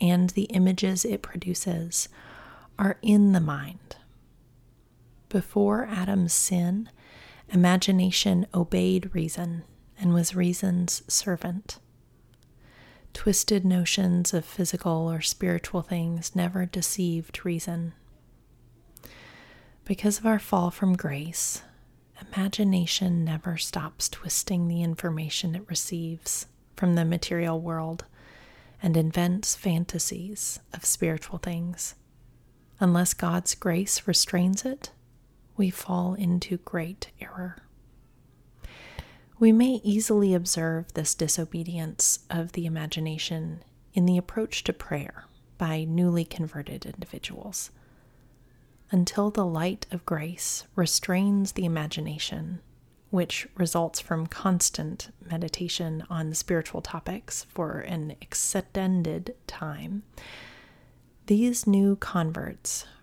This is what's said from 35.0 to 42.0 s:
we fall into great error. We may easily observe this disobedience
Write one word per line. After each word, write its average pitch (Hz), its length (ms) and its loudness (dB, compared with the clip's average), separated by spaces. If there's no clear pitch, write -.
we 196 140 2
fall 180 460 -2
into 180 420 0
great 175 540 -8
error. 180 380 -12
We 226 140 10
may 247 320 6
easily 208 480 4
observe 165 640 0
this 156 200 -2
disobedience 165 1080 -2